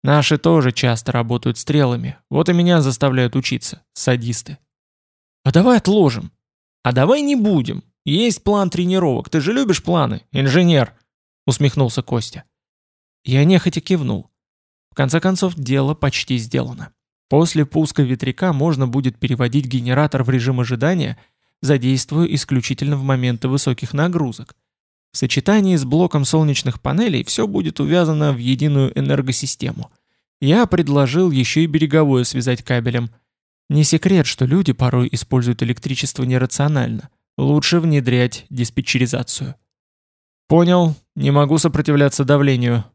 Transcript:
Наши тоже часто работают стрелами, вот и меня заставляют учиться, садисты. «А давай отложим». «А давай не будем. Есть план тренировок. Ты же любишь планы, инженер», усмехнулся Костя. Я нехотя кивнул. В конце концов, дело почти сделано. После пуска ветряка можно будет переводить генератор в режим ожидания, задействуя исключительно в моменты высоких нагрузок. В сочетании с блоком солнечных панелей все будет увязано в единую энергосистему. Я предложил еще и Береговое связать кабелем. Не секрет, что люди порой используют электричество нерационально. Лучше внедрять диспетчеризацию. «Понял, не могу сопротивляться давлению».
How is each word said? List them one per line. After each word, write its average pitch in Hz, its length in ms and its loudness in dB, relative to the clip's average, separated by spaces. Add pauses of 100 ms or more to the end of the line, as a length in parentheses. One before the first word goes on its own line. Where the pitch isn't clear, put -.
Наши 143 360 2
тоже 151 340 4
часто 120 400 -2
работают 120 460 -2
стрелами, 127 580 -2 (140)
вот 147 180 0
и 175 60 2
меня 175 260 4
заставляют 127 560 0
учиться, - 460 -6 (100)
садисты. 120 680 -4 (880)
«А 135 80 0
давай 240 240 4
отложим». 170 560 2 (500)
«А 123 100 0
давай 165 280 4
не 285 160 0
будем. 202 480 0 (220)
Есть 202 360 0
план 202 280 0
тренировок. 175 580 0
Ты 156 140 0
же 170 100 -2
любишь 240 300 0
планы, 151 400 -2 (100)
инженер», 139 640 2 (520)
усмехнулся 135 560 0
Костя. - 420 -6 (800)
Я 135 200 2
нехотя 175 380 2
кивнул. 135 480 -4 (600)
В - 40 -20
конце 139 260 0
концов, 185 340 0
дело 135 400 0
почти 131 440 -4
сделано. 123 560 -6 (340)
После 156 380 2
пуска 156 360 -2
ветряка 131 520 -2
можно 135 340 0
будет 127 300 -2
переводить 131 480 -2
генератор 131 560 0
в 120 80 0
режим 127 300 0
ожидания, 127 580 -2 (420)
задействуя 135 680 0
исключительно 139 680 -2
в 135 60 -6
моменты 127 460 -2
высоких 131 440 -2
нагрузок. 147 640 -4 (560)
В - 60 -8
сочетании 190 580 2
с 135 80 0
блоком 147 400 2
солнечных 143 560 0
панелей 147 440 -2
все - 220 -2
будет 185 340 -4
увязано 151 520 2
в 123 60 -2
единую 131 600 0
энергосистему. 135 920 -4 (500)
Я 165 260 4
предложил 147 640 2
еще 131 300 0
и 165 60 2
Береговое 151 580 2
связать 123 380 -4
кабелем. 120 480 -2 (580)
Не 147 160 4
секрет, 165 420 2
что - 200 -4
люди 151 260 0
порой 123 400 0
используют 123 500 -2
электричество 127 600 -4
нерационально. 127 840 -2 (260)
Лучше 147 440 2
внедрять 123 720 0
диспетчеризацию. 127 1040 -4 (920)
«Понял, 170 460 4 (200)
не 139 160 -2
могу 147 280 2
сопротивляться 143 640 0
давлению». 127 600 2 (100)